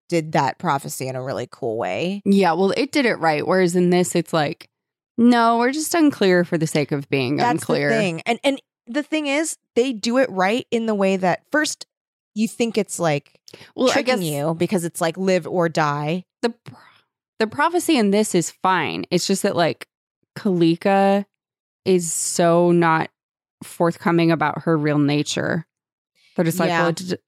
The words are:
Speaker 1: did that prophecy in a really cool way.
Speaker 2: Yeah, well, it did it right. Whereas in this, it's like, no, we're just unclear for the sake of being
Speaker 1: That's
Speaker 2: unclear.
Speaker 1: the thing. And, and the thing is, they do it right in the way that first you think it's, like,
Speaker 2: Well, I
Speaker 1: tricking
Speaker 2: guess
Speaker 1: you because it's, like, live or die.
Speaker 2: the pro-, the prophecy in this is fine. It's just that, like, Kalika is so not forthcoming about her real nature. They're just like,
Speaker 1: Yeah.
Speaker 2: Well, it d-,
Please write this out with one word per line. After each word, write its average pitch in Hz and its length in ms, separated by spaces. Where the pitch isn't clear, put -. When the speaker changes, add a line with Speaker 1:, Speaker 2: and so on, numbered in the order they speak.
Speaker 1:
did 160 260
that 143 260
prophecy 143 480
in 131 80
a 127 80
really 123 280
cool 113 260
way. 120 460
Speaker 2:
Yeah, 196 300
well, 190 240
it 277 140
did 285 140
it 208 100
right. 156 300
Whereas 180 300
in 180 140
this, 180 260
it's 170 160
like, 160 380
no, 233 400
we're 247 160
just 311 200
unclear 208 520
for 208 120
the 156 100
sake 151 260
of 139 160
being 139 260
Speaker 1:
That's 143 280
Speaker 2:
unclear. 147 260
Speaker 1:
the 226 80
thing. 175 280
And, 233 180
and 277 180
the 262 160
thing 302 240
is, 294 300
they 262 160
do 233 260
it 269 120
right 190 420
in 226 140
the 220 100
way 190 220
that 180 340
first - 340
you 214 120
think 233 300
it's, - 220
like, 156 420
Speaker 2:
Well, 254 140
I - 40
Speaker 1:
tricking 240 260
Speaker 2:
guess 180 40
Speaker 1:
you 151 300
because 170 320
it's, 165 160
like, 165 160
live 185 280
or 170 220
die. 151 560
Speaker 2:
the 240 100
pro-, - 260
the 220 80
prophecy 320 500
in 208 140
this 214 220
is 175 160
fine. 139 600
It's - 160
just 196 160
that, 202 140
like, - 300
Kalika 196 880
is 180 300
so 175 580
not 165 380
forthcoming 170 720
about 151 320
her 165 140
real 147 220
nature. 147 680
They're 180 100
just 165 140
like, 165 100
Speaker 1:
Yeah. 170 120
Speaker 2:
Well, 170 100
it 165 40
d-, 180 220